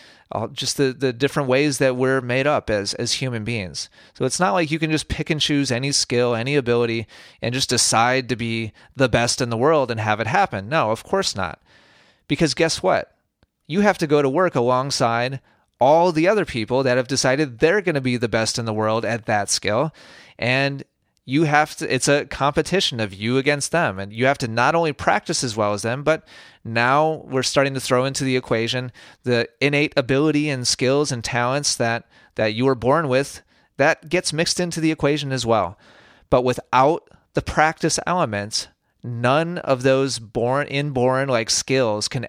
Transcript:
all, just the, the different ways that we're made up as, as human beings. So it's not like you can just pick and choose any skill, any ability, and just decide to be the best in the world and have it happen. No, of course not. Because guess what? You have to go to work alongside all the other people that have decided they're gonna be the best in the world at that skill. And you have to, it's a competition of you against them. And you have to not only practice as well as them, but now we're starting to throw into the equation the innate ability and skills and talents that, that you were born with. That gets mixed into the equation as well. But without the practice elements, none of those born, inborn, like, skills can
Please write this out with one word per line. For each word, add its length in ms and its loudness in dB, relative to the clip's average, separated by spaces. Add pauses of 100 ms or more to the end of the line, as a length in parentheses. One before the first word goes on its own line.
(320)
all, 180 -4
just 300 -6
the, 160 2
the 180 -2
different 380 -2
ways 260 2
that 180 2
we're 280 2
made 240 0
up 240 0
as, 240 -2
as 180 -4
human 320 -4
beings. 460 -8 (240)
So 100 -4
it's 160 -2
not 140 2
like 160 0
you 80 -2
can 120 -2
just 180 -2
pick 200 -4
and 120 -2
choose 300 0
any 220 -2
skill, 420 0
any 220 -2
ability, 500 0 (360)
and 100 -2
just 160 -2
decide 600 2
to 60 0
be 360 -6 (240)
the 140 2
best 320 0
in 80 -2
the 80 -2
world 320 4
and 100 -4
have 180 2
it 80 -2
happen. 440 0
No, 200 2
of 140 -4
course 320 -2
not. 240 -6 (680)
Because 260 0
guess 280 0
what? 320 0 (520)
You 160 0
have 160 4
to 80 0
go 160 4
to 80 2
work 240 0
alongside 880 0 (380)
all 340 4
the 160 2
other 180 2
people 380 -2
that 120 2
have 120 -2
decided 500 0
they're 240 4
gonna 180 -2
be 160 0
the 120 -2
best 300 -2
in 60 -6
the 80 -4
world 320 0
at 220 -4
that 240 0
skill. 420 0 (460)
And 460 -2 (400)
you 200 2
have 320 2
to, 160 -4
it's 160 0
a 180 2
competition 720 -2
of 160 -4
you 220 -2
against 340 -2
them. 280 -2
And 140 -10
you 140 0
have 120 2
to 100 -4
not 260 2
only 180 0
practice 520 -2
as 120 -6
well 160 0
as 100 -4
them, 200 -4
but 240 0 (380)
now 600 2
we're 180 -2
starting 320 0
to 60 -6
throw 240 2
into 200 -4
the 120 0
equation 540 -2 (320)
the 260 0 (120)
innate 360 2
ability 520 2
and 180 -4
skills 460 0
and 100 -6
talents 540 -2
that, 320 -2 (260)
that 200 0
you 100 0
were 100 4
born 340 2
with. 340 -2 (340)
That 320 2
gets 240 -2
mixed 260 -2
into 220 -4
the 100 2
equation 420 -2
as 140 -4
well. 320 0 (500)
But 140 4
without 640 2 (260)
the 80 0
practice 640 0
elements, 640 -4 (340)
none 560 0
of 240 0
those 360 2
born, 500 -2
inborn, 600 0
like, 220 0
skills 580 0
can 200 -6